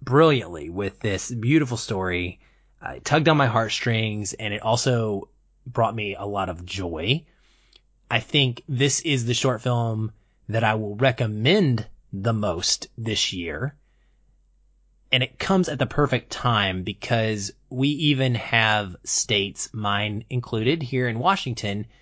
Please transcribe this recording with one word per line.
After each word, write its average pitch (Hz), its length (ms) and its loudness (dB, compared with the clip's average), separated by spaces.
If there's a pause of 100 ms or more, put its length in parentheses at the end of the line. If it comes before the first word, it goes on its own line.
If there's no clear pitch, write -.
brilliantly 123 640 4
with 92 320 -6
this 95 300 -2
beautiful 123 460 2
story. 90 640 -2 (440)
Uh, 67 120 -10
it - 80 -16
tugged 151 240 4
on 156 80 6
my 143 100 4
heartstrings, 110 880 0
and 101 200 -6
it 104 100 -4
also 110 680 0 (360)
brought 113 300 0
me 104 220 -4
a 101 100 -8
lot 101 220 -2
of 87 180 -8
joy. 95 580 -2 (880)
I 113 80 2
think 127 500 0
this 135 320 2
is 135 240 0
the 120 100 0
short 123 280 0
film 113 480 0 (380)
that 113 160 0
I 110 100 4
will 104 220 -4
recommend 123 920 2 (260)
the 98 200 0
most 98 560 -2 (100)
this 110 340 -2
year. 87 420 -6 (1400)
And 127 120 2
it - 160 -6
comes 190 300 2
at 139 100 -4
the 127 80 0
perfect - 440 -2
time 98 540 0
because 107 680 -2 (160)
we 131 200 0
even 143 460 2
have 107 720 2
states, - 680 -2
mine 104 580 -2
included, 123 520 0
here 127 260 -2
in 113 100 -4
Washington, 117 680 -2 (160)